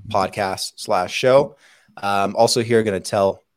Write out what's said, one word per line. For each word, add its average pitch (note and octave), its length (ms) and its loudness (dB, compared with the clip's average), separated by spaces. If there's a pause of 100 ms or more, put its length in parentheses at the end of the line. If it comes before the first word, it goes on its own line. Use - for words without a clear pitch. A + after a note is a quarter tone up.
podcast F#2+ 680 -4
slash F#2 400 -4
show. C3+ 400 2 (420)
Um, G2+ 380 -2
also A#2 260 2
here A2+ 220 2
gonna G2 160 -2
tell G2 440 -2 (140)